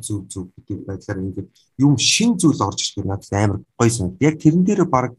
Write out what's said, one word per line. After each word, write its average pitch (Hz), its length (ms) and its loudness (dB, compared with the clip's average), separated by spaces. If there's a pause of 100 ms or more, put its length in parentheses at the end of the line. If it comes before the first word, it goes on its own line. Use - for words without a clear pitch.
зүг, 104 220 -8 (100)
зүг 92 220 -10
гэдэг - 320 -12
байдлаар 95 320 -10
ингээд 95 300 -8 (340)
юм, 139 160 6
шин 220 400 2
зүйл 123 240 2
орж 98 180 -2
ирэхэд - 240 -6
надад 98 300 -6
амар 101 260 0 (160)
гоё 117 140 4
санагдав. 98 320 -4
Яг 156 160 2
тэрэн 170 260 4
дээрээ 190 240 2
баг 127 300 0